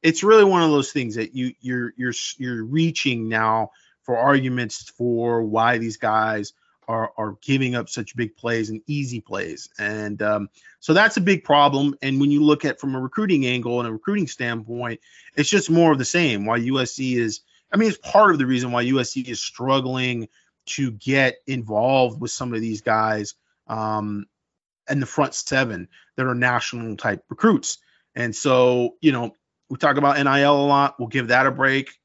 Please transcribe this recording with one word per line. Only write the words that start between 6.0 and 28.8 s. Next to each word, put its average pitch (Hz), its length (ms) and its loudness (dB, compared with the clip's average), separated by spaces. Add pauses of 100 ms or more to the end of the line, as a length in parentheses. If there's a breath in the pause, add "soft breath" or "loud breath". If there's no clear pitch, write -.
are, 113 300 -4
are 107 260 -8
giving 131 320 0
up 123 120 -4
such - 280 -10
big 113 200 -6
plays 113 360 -4
and 110 160 -10
easy 135 340 -6
plays. 87 560 -10
And, 104 460 -6
um, 104 260 -2 (300 soft breath)
so - 160 0
that's 214 220 4
a 196 40 -2
big 185 220 2
problem. 143 580 4
And 135 180 -2
when 143 120 4
you 147 100 4
look 151 240 4
at 135 140 -2
from 135 160 -6
a 131 40 -4
recruiting 147 460 0
angle 123 340 -2
and 120 80 -4
a 113 60 -6
recruiting 190 320 -2
standpoint, 117 760 -8 (340 soft breath)
it's 147 140 0
just 196 200 2
more 165 220 6
of 135 80 2
the 123 60 -4
same. 120 420 0
Why 117 100 0
U 127 220 -2
S 123 140 -4
C 131 220 -4
is, 113 260 -4 (300)
I 202 60 0
mean, 220 120 4
it's - 100 -6
part 202 320 6
of 151 80 2
the 127 80 0
reason 127 240 -2
why 120 100 0
U 131 180 0
S 123 120 -4
C 135 100 -6
is 123 180 -10
struggling 127 880 -4 (380)
to 135 260 -4
get 131 460 0 (100)
involved 120 720 0
with 117 120 -8
some 123 220 -8
of 110 80 -4
these 110 200 -6
guys, 110 540 -2 (320)
um, 107 580 -6 (640)
in 139 100 0
the 135 60 -2
front - 280 -2
seven 113 540 -4 (300 soft breath)
that 131 80 -2
are 123 100 -2
national 120 640 -2
type 101 320 -4
recruits. - 480 0 (380)
And 120 200 -6
so, 123 680 2